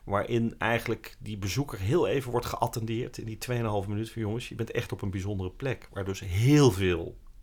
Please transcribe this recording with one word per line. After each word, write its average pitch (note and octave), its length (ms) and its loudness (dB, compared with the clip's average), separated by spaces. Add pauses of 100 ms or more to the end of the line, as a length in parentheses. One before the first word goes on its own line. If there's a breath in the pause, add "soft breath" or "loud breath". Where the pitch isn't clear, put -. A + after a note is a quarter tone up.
waarin A#2 540 0
eigenlijk A2+ 640 0
die G#2 180 -8
bezoeker G2+ 420 -2
heel A#2 280 4
even B2 240 0
wordt A#2+ 140 0
geattendeerd A2+ 720 -4
in - 80 -8
die A2 120 -8
tweeënhalve G#2+ 520 -2
minuut A2 220 -4
van: A2+ 100 -6
"Jongens, A2 280 -4
je - 60 -12
bent A2 160 -6
echt - 200 -4
op - 100 -6
een G2+ 100 -2
bijzondere F#2+ 400 -4
plek", - 420 -6
waar F#2+ 120 -4
dus F#2+ 140 -4
heel A#2+ 520 8
veel F2+ 460 0 (260)